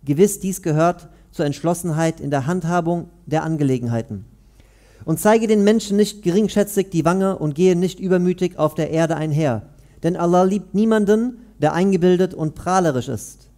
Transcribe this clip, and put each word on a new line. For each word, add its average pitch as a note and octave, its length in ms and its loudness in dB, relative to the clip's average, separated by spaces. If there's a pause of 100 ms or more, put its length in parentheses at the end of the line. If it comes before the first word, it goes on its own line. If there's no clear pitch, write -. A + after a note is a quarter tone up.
Gewiss, E3+ 380 2
dies F#3 200 -6
gehört E3 460 0 (240)
zur D#3+ 140 -4
Entschlossenheit E3 720 -2
in C#3 120 -6
der C3+ 160 -2
Handhabung F3 600 -2 (180)
der D3+ 180 -2
Angelegenheiten. A#2+ 800 -4 (800)
Und D#3+ 140 -2
zeige A3 280 4
den G#3 180 4
Menschen G#3 320 2
nicht G#3 240 0
geringschätzig G3 680 0
die E3 140 0
Wange F#3+ 340 0
und D3+ 180 -4
gehe F3+ 200 4
nicht F3 240 -2
übermütig F3+ 580 0
auf D3+ 160 0
der D#3 160 -4
Erde D#3+ 280 0
einher. D3 460 -2 (380)
Denn F3 140 0
Allah F3 280 2
liebt F#3+ 300 -2
niemanden, A3 680 2 (220)
der D3 120 2
eingebildet F3+ 600 2
und - 220 -2
prahlerisch E3 540 -2
ist. - 480 -12